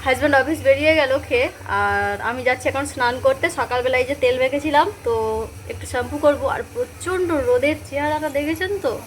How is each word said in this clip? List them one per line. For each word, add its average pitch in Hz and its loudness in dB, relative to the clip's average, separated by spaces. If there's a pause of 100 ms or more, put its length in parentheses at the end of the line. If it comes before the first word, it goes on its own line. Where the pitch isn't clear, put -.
হাজব্যান্ড 277 2
অফিস 294 -2
বেরিয়ে 294 4
গেল 262 2 (160)
খেয়ে, 254 2 (340)
আর 202 0 (160)
আমি 254 -6
যাচ্ছি 254 0
এখন 269 -2
স্নান 247 0 (100)
করতে। 269 4 (140)
সকালবেলায় 254 0
যে 277 0
তেল 247 4
মেখেছিলাম, 285 2 (180)
তো 233 0 (580)
একটু - -10
শ্যাম্পু 247 -4
করবো। 277 4 (100)
আর 240 -4 (120)
প্রচণ্ড 359 -4 (200)
রোদের 277 2 (100)
চেহারাটা 294 -2
দেখেছেন 320 -2 (140)
তো 220 0 (140)